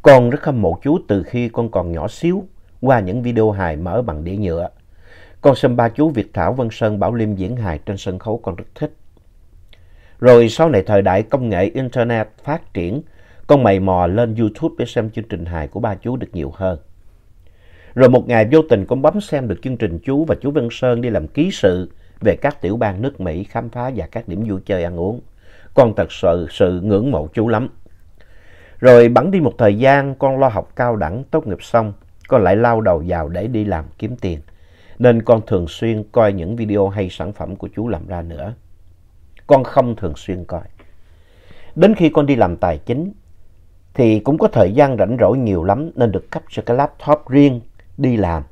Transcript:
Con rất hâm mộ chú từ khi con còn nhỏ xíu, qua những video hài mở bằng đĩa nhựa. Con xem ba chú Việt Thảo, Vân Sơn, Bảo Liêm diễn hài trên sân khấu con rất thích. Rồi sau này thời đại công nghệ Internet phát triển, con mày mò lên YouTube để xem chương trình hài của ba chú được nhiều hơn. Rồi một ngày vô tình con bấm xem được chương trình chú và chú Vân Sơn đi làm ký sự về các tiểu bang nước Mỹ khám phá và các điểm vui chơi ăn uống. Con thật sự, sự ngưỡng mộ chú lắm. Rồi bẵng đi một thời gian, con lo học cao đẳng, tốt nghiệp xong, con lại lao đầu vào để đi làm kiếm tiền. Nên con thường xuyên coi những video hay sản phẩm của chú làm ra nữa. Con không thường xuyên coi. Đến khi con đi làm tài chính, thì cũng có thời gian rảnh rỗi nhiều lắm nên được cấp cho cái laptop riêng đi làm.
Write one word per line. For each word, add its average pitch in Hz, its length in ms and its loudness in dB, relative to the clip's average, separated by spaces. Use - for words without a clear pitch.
Con 127 280 8
rất 143 160 -4
hâm 131 160 -2
mộ 170 220 0
chú 160 240 0
từ 98 160 0
khi 120 260 -4
con 117 220 -4
còn 87 200 -4
nhỏ 80 160 -6
xíu, 185 360 -4
qua 123 180 2
những 101 240 -4
video 113 280 0
hài 90 240 -4
mở 87 260 -4
bằng 80 220 -8
đĩa 92 140 -8
nhựa. 87 320 -4
Con 135 140 4
xem 123 200 0
ba 117 140 0
chú 147 200 0
Việt 113 240 -6
Thảo, 95 200 -2
Vân 127 180 -4
Sơn, 107 280 -4
Bảo 101 140 -2
Liêm 110 220 -2
diễn 92 200 -6
hài 90 220 -6
trên 101 200 -8
sân 92 220 -8
khấu 110 180 -6
con 92 180 -10
rất 95 100 -16
thích. 147 180 -8
Rồi 120 300 8
sau 160 200 2
này 104 140 2
thời 101 180 2
đại 98 220 2
công 123 260 -4
nghệ 92 140 0
Internet 120 640 -2
phát 156 300 -8
triển, 98 280 -6
con 139 160 4
mày 98 160 2
mò 90 280 2
lên 110 280 -2
YouTube 113 420 -4
để 123 80 -4
xem 110 240 -6
chương 107 180 -10
trình 85 180 -8
hài 82 220 -8
của 95 120 -10
ba 110 160 -4
chú 123 220 -8
được - 160 -10
nhiều 76 220 -8
hơn. 92 240 -4
Rồi 123 140 6
một 123 180 4
ngày 113 240 4
vô 156 180 6
tình 101 160 2
con 85 160 -4
bấm 185 200 2
xem 135 260 -6
được 92 160 -6
chương 127 140 -6
trình 85 280 -4
chú 143 200 0
và 104 160 0
chú 139 100 -4
Vân 135 200 -2
Sơn 120 300 -2
đi 123 80 -4
làm 85 180 -4
ký 175 240 -2
sự 92 400 -2
về 101 140 2
các - 260 -4
tiểu 101 160 -4
bang 104 240 -4
nước 139 200 -6
Mỹ 90 220 -6
khám 117 260 -8
phá 123 260 -8
và 85 120 -8
các - 200 -12
điểm 90 200 -6
vui 95 180 -6
chơi 90 180 -4
ăn 87 160 -8
uống. 110 220 -6
Con 120 220 4
thật 82 160 -2
sự, 87 380 0
sự 90 320 0
ngưỡng 107 300 0
mộ 80 160 -4
chú 113 200 -2
lắm. 117 220 -2
Rồi 120 300 10
bẵng 123 220 2
đi 190 80 0
một 127 180 2
thời 104 200 4
gian, 135 380 2
con 135 240 -2
lo 135 80 4
học 101 280 -4
cao 120 200 -2
đẳng, 95 360 -6
tốt 156 160 -2
nghiệp 92 160 -8
xong, - 300 0
con 117 160 2
lại 90 120 4
lao 117 260 2
đầu 87 260 0
vào 82 220 -4
để 87 180 -6
đi 110 180 -2
làm 82 200 -6
kiếm 113 180 -8
tiền. 85 240 -6
Nên 117 220 4
con 113 260 2
thường 87 200 -2
xuyên 110 440 -4
coi 107 220 2
những 92 220 -6
video 104 340 -2
hay 98 200 -4
sản 92 240 -10
phẩm - 220 -12
của 98 200 -14
chú 113 120 -6
làm 82 200 -8
ra 87 140 -8
nữa. 85 320 -12
Con 135 160 6
không 123 320 -2
thường 82 200 -8
xuyên 90 300 -10
coi. 85 180 -10
Đến 202 200 4
khi 165 140 4
con 147 160 2
đi 139 100 2
làm 90 220 0
tài 85 200 -2
chính, 151 360 -6
thì 110 260 4
cũng 139 180 0
có 220 100 2
thời 98 240 4
gian 135 260 2
rảnh 101 220 0
rỗi 110 180 4
nhiều 98 260 0
lắm 127 320 -2
nên 120 160 0
được - 200 -6
cấp - 180 -10
cho - 160 -8
cái 120 120 0
laptop - 500 -2
riêng 131 340 4
đi 127 200 0
làm. 85 340 -2